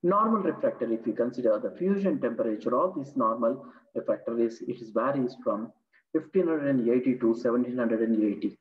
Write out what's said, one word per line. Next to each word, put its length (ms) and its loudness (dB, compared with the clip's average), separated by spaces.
Normal 400 2
refractory, 520 -2
if 120 -4
you 60 -2
consider 440 0
the 200 -6
fusion 440 0
temperature 580 -2
of 160 0
this 200 -8
normal 500 0
refractories, 680 -2
it 180 -8
is 120 -16
varies 520 0
from 280 -4
fifteen 340 0
hundred 200 0
and 220 2
eighty 280 2
to 160 2
seventeen 440 0
hundred 240 2
and 220 4
eighty. 380 -2